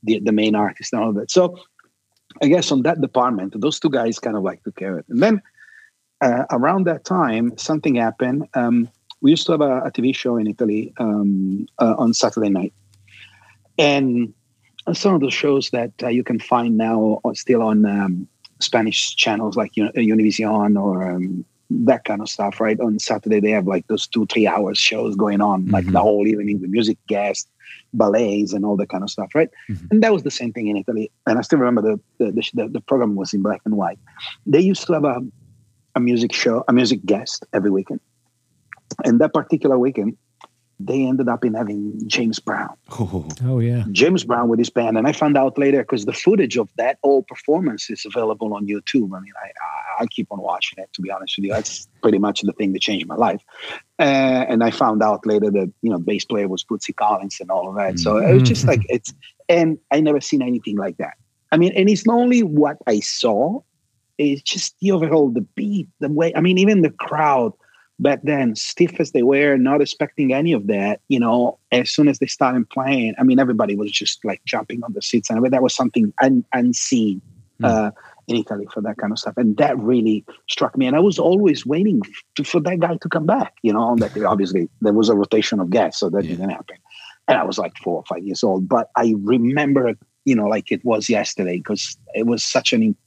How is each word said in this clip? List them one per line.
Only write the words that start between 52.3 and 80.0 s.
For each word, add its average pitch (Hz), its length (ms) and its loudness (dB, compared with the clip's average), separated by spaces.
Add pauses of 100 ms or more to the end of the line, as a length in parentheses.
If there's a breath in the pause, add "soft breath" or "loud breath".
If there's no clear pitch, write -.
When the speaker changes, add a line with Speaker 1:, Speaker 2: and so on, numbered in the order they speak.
Speaker 1:
the 101 120 -2
thing 101 200 -2
that 95 80 -4
changed 98 260 -4
my - 80 -10
life. 104 280 -2 (560 loud breath)
Uh, 135 500 2
and 117 140 2
I 113 80 2
found 110 320 0
out 104 220 0
later 107 260 2
that, 98 200 0 (120)
you 117 80 0
know, 90 80 -2
bass 92 260 -4
player 101 220 -4
was 92 160 -6
Bootsy - 320 -8
Collins 101 440 -2
and 92 120 -8
all 92 180 -2
of 95 60 -10
that. 95 240 -2
So 104 180 2
it 113 160 6
was 127 100 8
just 120 180 2
Speaker 3:
Mm-hmm. - 80 2
Speaker 1:
like, 113 200 2
it's, 120 240 -4 (340 loud breath)
and 165 300 4 (140)
I 147 100 2
never 151 180 2
seen 135 220 -2
anything 120 360 -4
like 98 200 -6
that. - 160 -10 (380)
I 156 60 2
mean, 175 180 4
and 196 140 4
it's 214 180 2
not 233 100 4
only 247 240 4
what 151 360 2 (100)
I 107 140 2
saw, 127 600 -2 (560)
it's 143 240 0
just - 400 -8
the 196 100 2
overall, 156 380 2
the 117 120 -2
beat, 202 460 -4 (120)
the - 100 -4
way, 160 260 0
I 156 60 0
mean, 185 160 4
even 196 240 4
the 156 80 4
crowd 139 640 0 (460 soft breath)
back 135 240 2
then, 135 320 0
stiff - 440 0
as 160 120 -2
they 131 100 2
were, 139 380 4
not 135 200 2
expecting 143 540 0
any 156 200 2
of 104 120 0
that, 101 420 -2
you 135 120 2
know, 120 400 0 (120)
as 123 200 0
soon 147 160 4
as 135 100 2
they 139 80 -2
started 127 460 0
playing, 131 480 -2
I 131 40 2
mean, 127 140 6
everybody 110 380 2
was 104 160 -4
just, - 340 -6
like, 98 180 -6
jumping 120 400 -8
on 110 100 -8
the 101 100 -8
seats. - 260 -2
And 113 80 -2
I - 20 0
mean, 123 120 2
that 127 100 2
was 127 140 0
something 120 440 0
un-, 135 320 4
unseen, 117 680 0 (380)
Speaker 2:
Hmm. 117 60 -2
Speaker 1:
uh, 110 260 0 (360 loud breath)
in 120 100 0
Italy 101 360 -6
for 110 80 -6
that 107 160 -6
kind 104 140 -4
of 110 80 -4
stuff. - 180 -8
And 110 200 2
that 139 200 2
really 110 480 2 (240 loud breath)